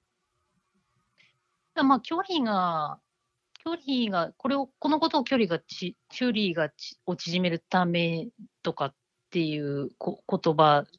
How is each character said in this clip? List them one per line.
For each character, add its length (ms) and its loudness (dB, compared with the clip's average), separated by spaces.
だ、 80 0
ま 140 6
あ、 40 -2
距 160 -6
離 240 -2
が、 580 0
距 60 -6
離 400 -2
が、 260 -2
こ 120 -4
れ 80 0
を、 120 -2
こ 100 -2
の 120 2
こ 80 2
と 100 0
を 60 0
距 120 0
離 100 2
が 120 -2
ち-、 380 -10
距 160 -4
離 280 0
が 160 0
ち-、 360 -18
を 100 -2
縮 240 -2
め 100 2
る 100 -2
た 240 0
め 440 0
と 120 -2
か 120 -4
っ 80 -10
て 140 0
い 160 -2
う 380 -4
こ-、 300 -8
言 280 0
葉 280 6